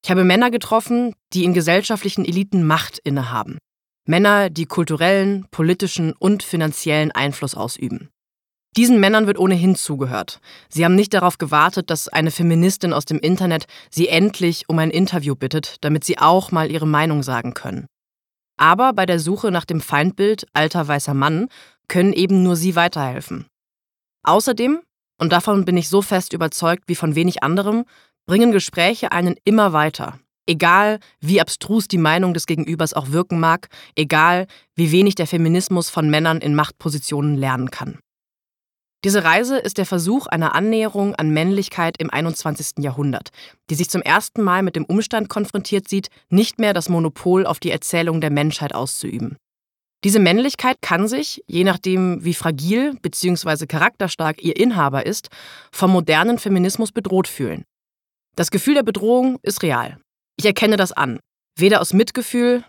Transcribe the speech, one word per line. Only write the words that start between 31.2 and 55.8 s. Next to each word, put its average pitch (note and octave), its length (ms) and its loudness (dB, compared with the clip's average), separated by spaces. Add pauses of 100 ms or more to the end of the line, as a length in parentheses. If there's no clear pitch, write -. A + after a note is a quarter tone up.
abstrus - 460 -2
die F#3+ 100 -2
Meinung E3+ 380 2
des D#3+ 100 -6
Gegenübers D#3+ 480 -4
auch C3+ 160 -6
wirken E3+ 300 -2
mag, E3 300 0 (260)
egal E3 500 2 (300)
wie E3 160 2
wenig G3 240 4
der E3+ 100 -2
Feminismus E3+ 640 0
von D#3 220 0
Männern D#3+ 300 0
in D3 120 -2
Machtpositionen D3 840 -4
lernen C3 360 -4
kann. - 260 -12 (1080)
Diese G3 200 2
Reise A#3 340 2
ist - 220 -6
der F#3 80 -2
Versuch G3 400 -2
einer D#3+ 260 -2
Annäherung G#3+ 600 -2
an D#3 160 -2
Männlichkeit E3+ 680 -2
im E3 120 -6
einundzwanzigsten D#3 720 -6
Jahrhundert, C#3 460 -4 (420)
die D#3 40 -2
sich E3+ 140 -4
zum - 140 -4
ersten G#3 400 0
Mal F#3 180 2
mit F#3 140 -2
dem D3+ 100 -4
Umstand G#3+ 420 -2
konfrontiert G3+ 600 -4
sieht, G3 220 -4 (200)
nicht G3 300 2
mehr G#3 140 2
das E3+ 140 -2
Monopol F3+ 600 0
auf D#3+ 120 -4
die E3+ 120 -4
Erzählung E3 500 -2
der D#3 80 -2
Menschheit D3 460 -2
auszuüben. A#2 640 -8 (680)
Diese G3+ 140 4
Männlichkeit G3 600 2
kann F#3+ 280 0
sich, C#4 360 -8
je F3 200 0
nachdem F#3 580 0
wie E3+ 100 -2
fragil G3 680 -2
beziehungsweise D#3+ 640 -4
charakterstark D#3+ 760 -2
ihr E3+ 140 -2
Inhaber D#3+ 500 0
ist, - 220 -6 (460)
vom F#3+ 180 2